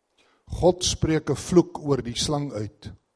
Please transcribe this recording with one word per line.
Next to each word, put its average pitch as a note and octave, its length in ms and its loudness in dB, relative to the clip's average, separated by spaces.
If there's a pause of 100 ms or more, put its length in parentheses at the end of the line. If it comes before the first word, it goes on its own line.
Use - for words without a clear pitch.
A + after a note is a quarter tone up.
(600)
God F3+ 240 4
spreek D#3 460 0
'n C3+ 60 0
vloek - 420 2
oor C#3 240 0
die A#2+ 120 -6
slang C#3+ 380 -2
uit G#2 400 -8 (240)